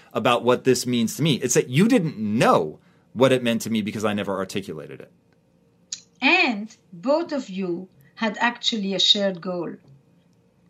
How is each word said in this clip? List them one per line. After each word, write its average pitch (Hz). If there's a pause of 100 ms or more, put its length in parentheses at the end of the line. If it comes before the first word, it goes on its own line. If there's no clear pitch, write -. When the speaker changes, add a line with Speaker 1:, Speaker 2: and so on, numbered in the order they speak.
(140)
Speaker 1:
about 120
what 123
this 127
means 120
to 131
me. 156
It's 123
that 139
you 156
didn't 165
know 110 (340)
what 131
it 123
meant 117
to 110
me 110
because 107
I 107
never 98
articulated 78
it. - (1120)
Speaker 2:
And 262 (160)
both 262
of 277
you 185 (280)
had 214
actually 214
a 180
shared 196
goal, 180 (960)